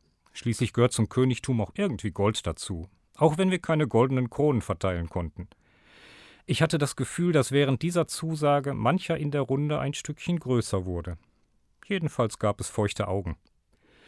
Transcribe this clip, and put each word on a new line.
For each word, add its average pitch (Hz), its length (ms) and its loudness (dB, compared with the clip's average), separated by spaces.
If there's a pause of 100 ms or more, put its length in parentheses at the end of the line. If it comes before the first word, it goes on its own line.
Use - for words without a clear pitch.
(320)
Schließlich 117 400 -2
gehört 123 220 4
zum 110 160 0
Königtum 127 500 0
auch 104 160 -4
irgendwie 147 360 -2
Gold 104 360 0
dazu, 85 400 -6 (300)
auch 151 200 4
wenn 185 140 2
wir 180 80 0
keine 156 260 0
goldenen 127 440 2
Kronen 139 320 2
verteilen 87 480 -2
konnten. 87 400 -6 (960)
Ich - 160 0
hatte 165 160 2
das 143 180 0
Gefühl, 175 380 0
dass 139 180 4
während 135 300 4
dieser 170 260 0
Zusage 143 680 0
mancher 160 440 0
in 147 140 -4
der 143 100 0
Runde 143 380 0
ein 139 140 -4
Stückchen 160 460 -4
größer 113 460 0
wurde. 87 320 -6 (680)
Jedenfalls 160 540 -2
gab 104 220 0
es - 80 -8
feuchte 104 400 0
Augen. 92 260 -4 (720)